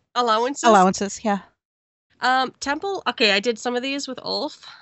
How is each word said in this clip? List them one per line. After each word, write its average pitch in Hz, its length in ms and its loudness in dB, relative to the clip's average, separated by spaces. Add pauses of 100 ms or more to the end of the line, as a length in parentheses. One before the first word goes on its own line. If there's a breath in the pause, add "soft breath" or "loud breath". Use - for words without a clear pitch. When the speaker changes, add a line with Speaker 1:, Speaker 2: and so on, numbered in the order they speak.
(160)
Speaker 1:
Allowances? 240 480 0
Speaker 2:
Allowances, 196 600 4
yeah. 202 160 -2 (800)
Speaker 1:
Um, 254 380 0
temple, 311 480 -6
okay, 233 240 2
I 196 80 2
did 220 200 -2
some 247 160 -6
of 240 80 -4
these 277 240 -8
with 262 120 -12
Ulf. 202 460 -8 (160)